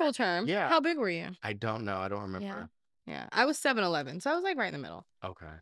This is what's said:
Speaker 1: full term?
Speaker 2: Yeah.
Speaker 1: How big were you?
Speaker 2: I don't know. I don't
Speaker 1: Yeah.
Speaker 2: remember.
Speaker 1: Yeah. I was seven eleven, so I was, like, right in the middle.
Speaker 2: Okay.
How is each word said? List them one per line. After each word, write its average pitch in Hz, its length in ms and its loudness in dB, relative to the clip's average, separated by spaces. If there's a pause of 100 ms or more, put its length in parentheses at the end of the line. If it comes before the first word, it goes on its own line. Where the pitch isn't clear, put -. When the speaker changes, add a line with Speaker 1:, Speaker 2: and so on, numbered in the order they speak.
Speaker 1:
full 269 60 4
term? 180 340 2
Speaker 2:
Yeah. 175 220 2
Speaker 1:
How 320 100 6
big 320 180 2
were 226 120 2
you? 170 200 -2 (140)
Speaker 2:
I 107 100 -2
don't 110 300 -2
know. 101 140 0
I 95 100 0
don't 101 120 -2
Speaker 1:
Yeah. 104 40 -4
Speaker 2:
remember. 95 460 -6 (360)
Speaker 1:
Yeah. 69 260 -8
I 240 140 4
was 294 140 2
seven 240 240 2
eleven, 156 380 -2
so 285 100 0
I 320 40 2
was, 349 80 -2
like, 370 140 0
right 214 100 0
in - 60 -4
the 147 60 -6
middle. 82 260 -10 (180)
Speaker 2:
Okay. 92 220 -10 (160)